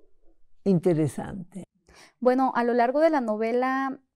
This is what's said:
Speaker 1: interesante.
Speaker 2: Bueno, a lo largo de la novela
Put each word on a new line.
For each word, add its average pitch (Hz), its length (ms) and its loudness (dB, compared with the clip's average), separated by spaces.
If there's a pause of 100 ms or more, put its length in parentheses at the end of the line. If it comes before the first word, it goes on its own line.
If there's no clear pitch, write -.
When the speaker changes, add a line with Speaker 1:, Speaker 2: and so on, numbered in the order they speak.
(640)
Speaker 1:
interesante. 170 1000 -2 (560)
Speaker 2:
Bueno, 254 340 2
a 240 100 0
lo 233 120 0
largo 247 240 2
de 320 100 4
la 311 100 0
novela 247 800 -2 (160)